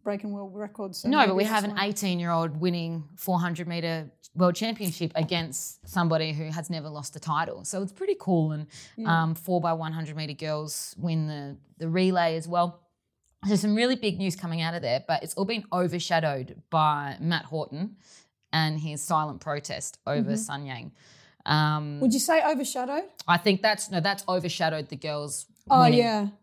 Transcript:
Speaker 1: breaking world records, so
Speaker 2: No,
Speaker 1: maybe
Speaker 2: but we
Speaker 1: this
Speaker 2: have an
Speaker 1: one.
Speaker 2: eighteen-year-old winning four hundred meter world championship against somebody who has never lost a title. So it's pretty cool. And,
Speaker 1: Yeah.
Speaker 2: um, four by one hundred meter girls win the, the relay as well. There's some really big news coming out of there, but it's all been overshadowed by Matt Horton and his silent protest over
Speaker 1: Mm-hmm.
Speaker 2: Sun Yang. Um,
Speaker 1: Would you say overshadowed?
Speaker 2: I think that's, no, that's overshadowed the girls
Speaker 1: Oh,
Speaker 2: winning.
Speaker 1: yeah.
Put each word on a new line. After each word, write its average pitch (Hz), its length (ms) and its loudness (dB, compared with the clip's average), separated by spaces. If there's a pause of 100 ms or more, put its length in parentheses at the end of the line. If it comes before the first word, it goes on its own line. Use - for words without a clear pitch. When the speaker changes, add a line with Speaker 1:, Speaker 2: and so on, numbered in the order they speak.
Speaker 1:
breaking 208 300 -4
world 196 220 -10
records, 208 460 -10
so 240 80 -2
Speaker 2:
No, 294 100 4
Speaker 1:
maybe 240 120 8
Speaker 2:
but 190 60 4
we 196 80 4
Speaker 1:
this 220 80 0
Speaker 2:
have 214 120 2
an 208 80 -2
Speaker 1:
one. 196 80 -2
Speaker 2:
eighteen-year-old 175 800 0
winning 165 440 -2 (120)
four 180 220 0
hundred 170 300 -2
meter 165 420 -2 (240)
world 180 200 4
championship 202 600 -2
against 160 720 -2
somebody 160 460 2
who 151 120 -4
has 156 260 -6
never 156 180 -6
lost 147 260 -12
a 160 60 -14
title. 160 440 -2
So 190 180 -4
it's 196 100 -6
pretty 190 260 -2
cool. 160 340 2
And, 151 140 -6 (300)
Speaker 1:
Yeah. 165 280 2
Speaker 2:
um, 160 100 0
four 180 260 -2
by 165 140 0
one 160 180 -6
hundred 156 240 -6
meter 156 160 -6
girls 151 680 -6
win 160 280 0
the, 143 320 -8 (180)
the 165 140 -6
relay 175 460 4
as 165 120 -6
well. 175 320 0 (680)
There's 196 140 4
some 208 140 2
really 247 220 4
big 214 220 -2
news 185 180 0
coming 165 260 -4
out 165 100 -2
of 170 80 -4
there, 123 260 -2
but 156 160 0
it's 165 120 -10
all 190 100 0
been 214 280 -4
overshadowed 160 1000 0
by 147 500 2
Matt 165 240 0
Horton 156 520 -6 (560)
and 156 280 2
his 151 220 -6
silent 156 400 -2
protest - 640 -6
over 147 240 0
Speaker 1:
Mm-hmm. - 60 0
Speaker 2:
Sun 147 300 -6
Yang. 127 260 -12 (520)
Um, 151 540 2
Speaker 1:
Would 226 160 4
you 269 60 2
say 320 200 4
overshadowed? 285 640 -2 (240)
Speaker 2:
I 170 100 6
think 190 260 2
that's, 214 280 2
no, 185 80 0
that's 190 300 0
overshadowed 160 640 0
the 156 60 -10
girls 147 500 -6 (220)
Speaker 1:
Oh, 269 140 8
Speaker 2:
winning. 240 160 8
Speaker 1:
yeah. 214 300 4 (140)